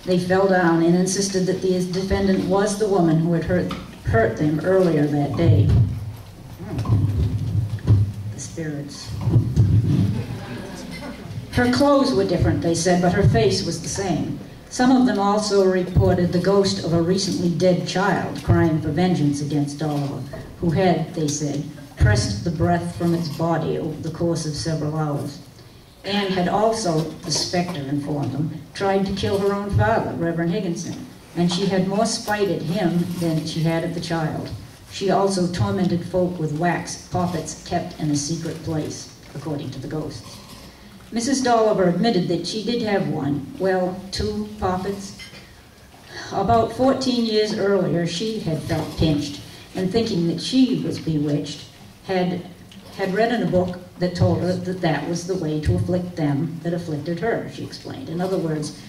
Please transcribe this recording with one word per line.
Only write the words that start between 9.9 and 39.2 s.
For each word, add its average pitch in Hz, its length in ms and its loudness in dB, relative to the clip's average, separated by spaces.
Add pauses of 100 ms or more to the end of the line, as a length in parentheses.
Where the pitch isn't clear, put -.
Her 247 200 2
clothes 285 400 4
were 190 100 4
different, 170 380 2
they 165 140 2
said, 180 260 2
but 180 120 4
her 196 140 4
face 214 380 4
was 165 160 -4
the - 80 -8
same. 151 500 -2 (300)
Some 254 220 2
of 247 140 6
them 208 140 2
also 202 500 4
reported 180 600 4
the 180 80 2
ghost 196 440 2
of 156 100 0
a 170 80 4
recently 170 480 2
dead 165 380 2
child - 560 0
crying 165 380 4
for 151 80 -2
vengeance 143 500 2
against 143 380 -2
Dolliver, 143 460 -4 (360)
who 175 120 0
had, 165 420 2
they 156 140 0
said, 143 360 -4 (340)
pressed - 460 2
the 170 60 -2
breath 170 460 0
from 170 180 0
its - 140 -2
body 160 500 -2
over 151 240 -6
the 160 80 -6
course 170 380 -2
of 147 80 -6
several 151 420 -4
hours. 147 400 -4 (640)
Anne 196 280 -2
had 180 180 0
also, 202 500 2
the - 300 -6
specter 175 520 -2
informed 143 520 -2
them, - 180 -2 (220)
tried 196 320 2
to 190 80 -2
kill 202 240 0
her 196 160 2
own 202 240 -4
father, 214 360 2
Reverend 170 380 0
Higginson, 175 540 -4 (320)
and 175 160 2
she 185 140 0
had 180 200 2
more 208 200 2
spite 208 420 -2
at 160 140 -2
him 175 420 0 (140)
than 160 260 0
she - 160 -4
had 165 220 0
at 170 100 -6
the 170 80 -6
child. 160 480 -4 (420)
She 190 200 -2
also 180 420 2
tormented 190 500 0
folk 180 360 -2
with 151 200 -2
wax - 500 -4
poppets 175 560 -4
kept - 340 -6
in 151 100 -2
a 147 80 2
secret 160 460 -6
place, - 520 -6 (200)